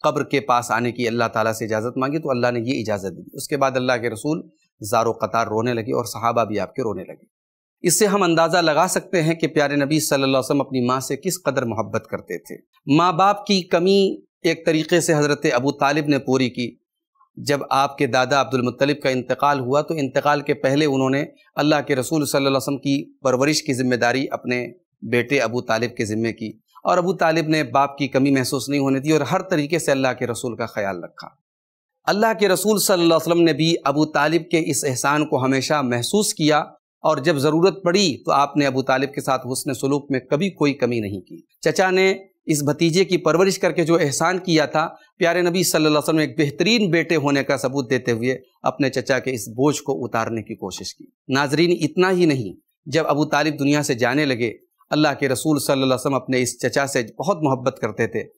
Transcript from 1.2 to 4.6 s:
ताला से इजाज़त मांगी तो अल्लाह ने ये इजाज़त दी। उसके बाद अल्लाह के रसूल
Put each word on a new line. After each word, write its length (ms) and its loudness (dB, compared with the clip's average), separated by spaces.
ताला 240 0
से 120 -8
इजाज़त 320 -4
मांगी 220 -2
तो 120 -6
अल्लाह 200 0
ने 100 -2
ये 200 -4
इजाज़त 320 -4
दी। 220 -18
उसके 220 -6
बाद 200 0
अल्लाह 200 0
के 120 -4
रसूल 340 -4